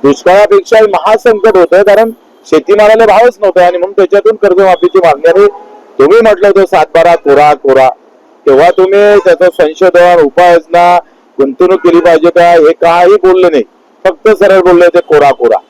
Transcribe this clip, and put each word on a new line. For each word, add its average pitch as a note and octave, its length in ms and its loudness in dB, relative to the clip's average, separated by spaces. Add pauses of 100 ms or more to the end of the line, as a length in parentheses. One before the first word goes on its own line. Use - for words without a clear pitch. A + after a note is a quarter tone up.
दुष्काळापेक्षा G3 760 0
महासंकट G#3 760 -2
होतं F3 240 0
कारण G#3 280 0 (360)
शेतीमालाला G#3+ 600 0
भावच A3 360 0
नव्हता F#3 240 0
आणि F3+ 120 -2
म्हणून F#3 160 -8
त्याच्यातून G3+ 420 -2
कर्जमाफीची F#3 640 -2
मागणी. D#3+ 320 0
आणि G3 180 2 (520)
तुम्ही E3 220 2
म्हटलं G3+ 260 0
होतं F#3+ 180 2
सात E3 280 -2
बारा E3+ 220 2
कोरा D3 380 0
कोरा, C3 360 0 (560)
तेव्हा D3 240 2
तुम्ही G3+ 480 0
त्याचं F3+ 320 0 (120)
संशोधन, F3 600 0
उपाययोजना, F3 760 0 (380)
गुंतवणूक F3+ 420 -2
केली E3+ 200 0
पाहिजे E3 300 0
का F3 220 0
हे E3 200 2
काही F3 440 0
बोलले F#3 340 0
नाही, C#3+ 140 -4 (420)
फक्त F#3+ 240 -4
सरळ G3 300 0
बोलले F3 260 2
होते F3 140 0
कोरा D3 320 0
कोरा. A#2 280 -2 (100)